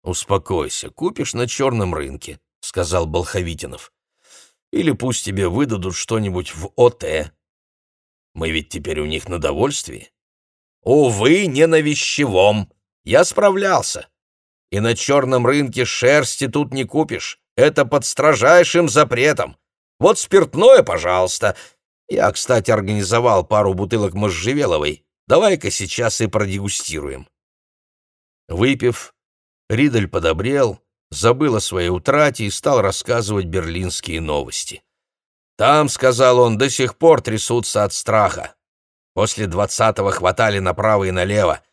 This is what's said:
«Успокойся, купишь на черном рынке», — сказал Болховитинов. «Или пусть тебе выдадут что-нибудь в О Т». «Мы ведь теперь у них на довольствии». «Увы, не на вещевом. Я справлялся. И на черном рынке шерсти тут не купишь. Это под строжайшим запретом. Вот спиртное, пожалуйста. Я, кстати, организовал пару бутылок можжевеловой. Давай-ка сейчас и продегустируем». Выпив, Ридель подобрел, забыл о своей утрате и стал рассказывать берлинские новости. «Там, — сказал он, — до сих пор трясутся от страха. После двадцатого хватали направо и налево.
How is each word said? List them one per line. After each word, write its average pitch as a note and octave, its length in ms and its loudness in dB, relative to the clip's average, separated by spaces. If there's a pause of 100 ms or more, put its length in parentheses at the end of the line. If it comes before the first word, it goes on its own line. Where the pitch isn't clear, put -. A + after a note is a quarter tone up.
«Успокойся, F2+ 840 -4
купишь D3+ 440 -8
на A#2+ 140 -4
черном A#2 460 -2
рынке», — C#2 460 -10 (220)
сказал F2 460 -2
Болховитинов. E2+ 840 -6 (800)
«Или D#3+ 200 0
пусть B2 340 -4
тебе G2 240 -2
выдадут G2 460 -4
что-нибудь G2 600 -4
в E2 200 -12
О A#2+ 160 6
Т». D#2 400 -6 (1000)
«Мы D#2+ 180 -4
ведь D#2 180 -4
теперь D#2 300 -8
у D2+ 60 -4
них D2+ 220 -6
на E2+ 120 -8
довольствии». D#2+ 720 -4 (720)
«Увы, C#3 640 2
не D3 200 2
на D#3+ 140 4
вещевом. G#2+ 920 0 (320)
Я C#3 220 4
справлялся. G3 840 0 (640)
И F#2+ 80 -2
на A2+ 160 0
черном C3 500 0
рынке B2+ 380 0
шерсти C3 640 0
тут C#3+ 260 -4
не C3+ 120 -4
купишь. C#3+ 560 -4 (160)
Это D3 260 4
под C3 220 0
строжайшим D#3 840 4
запретом. B2 680 0 (420)
Вот G3+ 200 4
спиртное, G3+ 640 6
пожалуйста. F2+ 760 -2 (500)
Я, - 240 0
кстати, A#2+ 400 -2
организовал G#2 720 0
пару G#2 300 0
бутылок G2 400 -4
можжевеловой. F#2 920 -2 (240)
Давай-ка F3+ 420 2
сейчас A2 520 -4
и A2+ 60 0
продегустируем». F#2+ 1000 -6 (1200)
Выпив, A#2+ 680 -2 (560)
Ридель A#2 380 0
подобрел, F#2 720 -2 (300)
забыл A#2 480 0
о - 20 0
своей F2+ 300 -4
утрате C3 560 0
и G2+ 40 -2
стал B2+ 320 0
рассказывать G2+ 640 -2
берлинские E2+ 760 -6
новости. D2 600 -6 (760)
«Там, — C#3+ 320 4
сказал B2+ 500 4
он, — A#2 180 4
до C3+ 120 0
сих C3 280 -4
пор D#3+ 240 6
трясутся A2 600 -2
от G2+ 100 -2
страха. - 600 -2 (600)
После G#2 340 -2
двадцатого G2+ 640 0
хватали G2 480 0
направо G2 460 0
и F#2 60 -2
налево. F#2 600 0